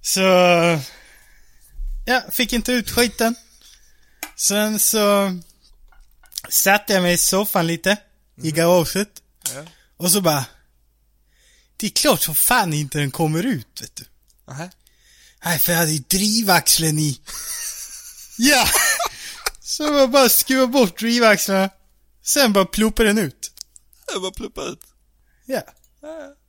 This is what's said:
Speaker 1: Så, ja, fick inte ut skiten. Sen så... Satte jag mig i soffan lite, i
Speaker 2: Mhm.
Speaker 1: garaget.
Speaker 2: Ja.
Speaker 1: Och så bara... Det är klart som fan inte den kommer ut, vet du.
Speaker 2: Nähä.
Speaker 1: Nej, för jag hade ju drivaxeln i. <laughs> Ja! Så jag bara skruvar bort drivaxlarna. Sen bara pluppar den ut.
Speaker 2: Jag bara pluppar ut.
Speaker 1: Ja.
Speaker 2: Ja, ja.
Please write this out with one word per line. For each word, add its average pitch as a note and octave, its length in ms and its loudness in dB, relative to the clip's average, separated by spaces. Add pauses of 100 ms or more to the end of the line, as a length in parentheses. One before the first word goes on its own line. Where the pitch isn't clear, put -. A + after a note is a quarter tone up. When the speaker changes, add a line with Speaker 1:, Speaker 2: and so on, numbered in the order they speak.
Speaker 1:
Så, - 160 -2 (1800)
ja, B3 160 0 (100)
fick B3 220 -2
inte A#3+ 180 -2
ut B3 200 -2
skiten. A#3 440 0 (1000)
Sen G#3+ 440 -2
så... G3+ 520 2 (1160)
Satte G3+ 440 2
jag F#3+ 100 2
mig F3 100 2
i F3 40 0
soffan F#3+ 500 0
lite, F#3+ 300 -2 (400)
i E3 100 -6
Speaker 2:
Mhm. D#3 80 -4
Speaker 1:
garaget. F3 540 2 (460)
Speaker 2:
Ja. C#3+ 80 -14 (340)
Speaker 1:
Och F3 140 0
så G3+ 100 4
bara... D3+ 240 2 (1300)
Det - 80 -6
är G#3 60 -4
klart C4+ 300 2
som D#3 140 -4
fan G#3 380 0
inte D3 260 -4
den C#3 120 -2
kommer D#3+ 340 -2
ut, F3+ 360 -6
vet - 140 -20
du. - 80 -18 (440)
Speaker 2:
Nähä. D#3 220 -14 (760)
Speaker 1:
Nej, E3+ 140 -4
för - 120 0
jag E3+ 80 2
hade D#3+ 120 0
ju D#3 160 -2
drivaxeln F#3+ 920 2
i. D3 260 -2
<laughs> - 1120 -14
Ja! B3 300 4 (960)
Så - 220 -8
jag C#4+ 280 2
bara C4+ 180 6
skruvar C4 380 2
bort A#3+ 320 2
drivaxlarna. G#3+ 680 2 (540)
Sen C4 300 2
bara G3 120 4
pluppar A3 380 0
den G#3+ 140 2
ut. E3 340 -6 (640)
Speaker 2:
Jag F#3+ 80 -8
bara F#3 100 -8
pluppar - 400 -10
ut. - 80 -16 (680)
Speaker 1:
Ja. B3+ 160 -6 (400)
Speaker 2:
Ja, D4 60 -20
ja. D4 280 -18 (140)